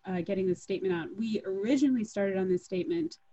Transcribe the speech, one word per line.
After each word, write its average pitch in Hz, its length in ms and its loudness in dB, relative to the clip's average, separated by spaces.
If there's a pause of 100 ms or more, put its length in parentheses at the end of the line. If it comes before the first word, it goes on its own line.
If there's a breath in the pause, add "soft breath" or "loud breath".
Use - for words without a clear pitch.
uh, 185 160 -2
getting 190 260 0
this 180 160 0
statement 190 280 -2
out. 170 240 -2
We 220 300 -2
originally 240 580 2
started 196 320 0
on 190 140 0
this 180 160 0
statement 175 520 -2 (140)